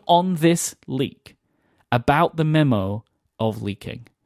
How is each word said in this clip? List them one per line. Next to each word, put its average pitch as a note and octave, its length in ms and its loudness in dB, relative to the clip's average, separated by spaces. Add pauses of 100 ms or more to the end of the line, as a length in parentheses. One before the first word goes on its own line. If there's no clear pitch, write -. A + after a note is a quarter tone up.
on F3+ 280 2
this E3 380 0 (140)
leak - 480 -8 (560)
about C#3+ 440 0
the D#3+ 80 0
memo B2 600 0 (340)
of A2 240 -2
leaking, G#2 460 -10 (180)